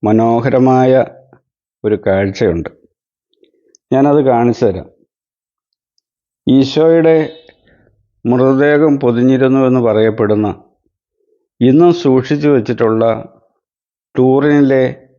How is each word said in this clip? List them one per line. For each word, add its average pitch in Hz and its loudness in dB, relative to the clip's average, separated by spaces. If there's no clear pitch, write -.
മനോഹരമായ 123 0
ഒരു 107 0
കാഴ്ചയുണ്ട്, 95 -2
ഞാനത് 143 2
കാണിച്ചു 120 0
തരാം. 92 -4
ഈശോയുടെ 160 2
മൃതദേഹം 135 0
പൊതിഞ്ഞിരുന്നു 131 0
എന്ന് 127 0
പറയപ്പെടുന്ന, 107 0
ഇന്നും 147 4
സൂക്ഷിച്ചു 147 -2
വച്ചിട്ടുള്ള 110 -2
ടൂറിനിലെ 135 2